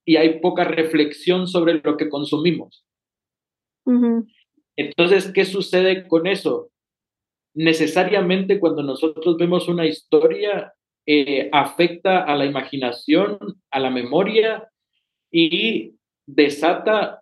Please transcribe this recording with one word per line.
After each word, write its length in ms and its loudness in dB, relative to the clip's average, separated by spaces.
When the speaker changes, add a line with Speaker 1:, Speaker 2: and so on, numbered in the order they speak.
Speaker 1:
y 120 4
hay 240 4
poca 240 0
reflexión 840 0
sobre 340 2
lo 140 -2
que 140 -4
consumimos. 760 -4
Speaker 2:
Ujú. 400 2
Speaker 1:
Entonces, 560 0
¿qué 140 2
sucede 600 0
con 200 0
eso? 420 -4
Necesariamente 1040 0
cuando 220 0
nosotros 560 -2
vemos 300 -2
una 180 -2
historia, 880 0
eh, 440 0
afecta 760 0
a 120 -2
la 80 0
imaginación, 920 -2
a 100 -4
la 80 -2
memoria 800 -2
y 640 0
desata 880 0